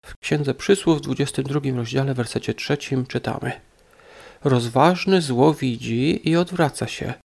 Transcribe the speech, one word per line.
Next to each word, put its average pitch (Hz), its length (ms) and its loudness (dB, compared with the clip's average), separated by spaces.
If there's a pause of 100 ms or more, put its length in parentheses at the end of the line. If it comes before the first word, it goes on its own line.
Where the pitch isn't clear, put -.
W - 80 -16 (100)
Księdze 143 300 0
Przysłów, 170 440 2
w 139 40 -6
dwudziestym 139 420 -2
drugim 135 340 -2
rozdziale, 131 360 -2
wersecie 123 400 -4
trzecim 135 520 -2
czytamy: 120 460 -6 (920)
„Rozważny 143 760 4
zło 139 320 4
widzi 127 760 -2
i 160 60 4
odwraca 170 520 0
się. - 260 -8 (140)